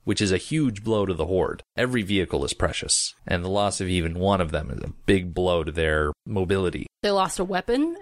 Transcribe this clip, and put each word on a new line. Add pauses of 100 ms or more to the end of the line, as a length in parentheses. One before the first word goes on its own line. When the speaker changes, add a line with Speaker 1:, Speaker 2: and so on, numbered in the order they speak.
Speaker 1:
which
is
a
huge
blow
to
the
Horde. (160)
Every
vehicle
is
precious, (140)
and
the
loss
of
even
one
of
them
is
a (120)
big
blow
to
their (140)
mobility. (140)
Speaker 2:
They
lost
a
weapon